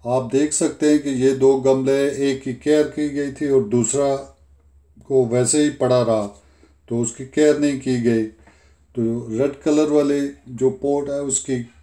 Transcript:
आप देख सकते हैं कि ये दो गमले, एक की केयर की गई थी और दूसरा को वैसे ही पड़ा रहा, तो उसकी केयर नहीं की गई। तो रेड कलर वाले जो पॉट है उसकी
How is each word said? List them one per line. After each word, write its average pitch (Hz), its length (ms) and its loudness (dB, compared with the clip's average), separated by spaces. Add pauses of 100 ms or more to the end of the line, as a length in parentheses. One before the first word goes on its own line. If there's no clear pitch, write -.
आप 120 280 -2
देख 147 200 2
सकते 156 380 0
हैं 147 120 4
कि 143 100 -6
ये 131 220 2
दो 135 220 4
गमले, 131 420 2 (240)
एक 135 200 -2
की 127 120 -8
केयर 147 340 2
की 151 200 -4
गई 139 240 -6
थी 143 180 -6
और 131 140 4
दूसरा 123 500 0 (920)
को 131 200 2
वैसे 123 380 2
ही 147 80 0
पड़ा 127 300 2
रहा, 110 240 0 (640)
तो 117 120 -4
उसकी 120 260 -8
केयर 151 320 2
नहीं 143 220 -2
की 127 220 -2
गई। 113 220 2
तो 113 1120 -10
रेड 135 240 -4
कलर 151 280 0
वाले 143 300 0 (280)
जो 127 240 0
पॉट 143 380 -4
है 143 140 -6
उसकी 131 380 -4 (200)